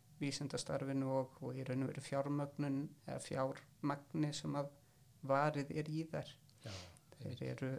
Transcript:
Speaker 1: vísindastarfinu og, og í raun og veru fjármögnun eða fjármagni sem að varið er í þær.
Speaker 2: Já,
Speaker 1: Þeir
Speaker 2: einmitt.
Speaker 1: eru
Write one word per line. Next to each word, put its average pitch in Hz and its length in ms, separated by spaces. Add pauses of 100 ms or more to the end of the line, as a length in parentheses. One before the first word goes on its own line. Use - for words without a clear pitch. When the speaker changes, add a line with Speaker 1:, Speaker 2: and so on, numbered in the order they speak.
(120)
Speaker 1:
vísindastarfinu 139 960
og, 131 300
og 127 200
í 131 60
raun 131 180
og 131 80
veru 135 120
fjármögnun 143 720 (240)
eða 131 180
fjármagni 143 1120
sem 147 240
að 143 140 (540)
varið 139 500
er 151 180
í 160 140
þær. 156 260 (280)
Speaker 2:
Já, 110 120 (400)
Speaker 1:
Þeir - 140
Speaker 2:
einmitt. 127 200
Speaker 1:
eru 127 340